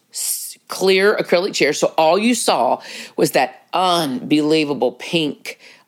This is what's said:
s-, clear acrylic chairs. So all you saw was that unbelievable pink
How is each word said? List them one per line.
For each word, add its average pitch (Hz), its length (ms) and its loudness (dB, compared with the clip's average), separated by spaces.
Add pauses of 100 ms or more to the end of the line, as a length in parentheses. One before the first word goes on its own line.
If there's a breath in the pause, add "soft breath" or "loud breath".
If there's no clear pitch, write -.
(100)
s-, - 460 -10 (120)
clear 190 480 2
acrylic - 380 0
chairs. 147 240 0
So 156 100 0 (100)
all 160 200 4
you 233 160 2
saw 127 460 0 (360 loud breath)
was 151 160 2
that - 420 -2
unbelievable 151 1160 0
pink - 680 -6 (300 loud breath)